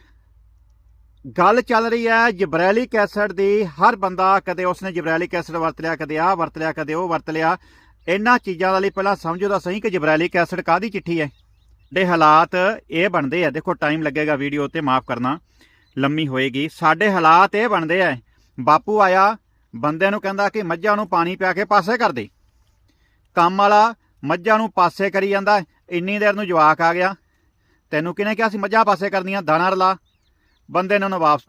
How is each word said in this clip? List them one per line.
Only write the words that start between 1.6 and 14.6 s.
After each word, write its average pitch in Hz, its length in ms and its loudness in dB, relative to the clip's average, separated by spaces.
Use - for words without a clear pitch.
ਚੱਲ 233 280 0
ਰਹੀ 233 180 -2
ਹੈ 226 240 2
ਜਿਬਰੈਲਿਕ 190 640 0
ਐਸਿਡ 208 360 0
ਦੀ। 196 320 0
ਹਰ 180 320 2
ਬੰਦਾ 190 440 0
ਕਦੇ 180 240 -6
ਉਸਨੇ 180 280 -4
ਜਿਬਰੈਲਿਕ 165 440 -4
ਐਸਿਡ 165 200 -6
ਵਰਤ 160 260 -4
ਲਿਆ, 160 140 -4
ਕਦੇ 151 220 -8
ਆਹ 175 180 2
ਵਰਤ 165 220 -6
ਲਿਆ, 160 160 -4
ਕਦੇ 151 200 -8
ਉਹ 165 160 -4
ਵਰਤ 165 200 -6
ਲਿਆ। 160 280 0
ਇਹਨਾਂ 214 320 2
ਚੀਜ਼ਾਂ 185 340 -2
ਦੇ 190 60 2
ਲਈ 196 100 0
ਪਹਿਲਾਂ 196 260 -2
ਸਮਝੋ 180 340 -4
ਤਾਂ 196 100 -2
ਸਹੀ 185 200 -6
ਕਿ 220 100 -4
ਜਿਬਰੈਲਿਕ 175 460 0
ਐਸਿਡ 170 260 -2
ਕਾਹਦੀ 185 280 0
ਚਿੱਠੀ 170 320 -4
ਹੈ। 147 80 -6
ਦੇ 180 140 0
ਹਾਲਾਤ 160 420 6
ਇਹ 170 200 0
ਬਣਦੇ 165 360 -2
ਆ, 151 40 0
ਦੇਖੋ 156 240 -4
ਟਾਈਮ 156 280 -2
ਲੱਗੇਗਾ 151 340 -2
ਵੀਡੀਓ 143 320 -4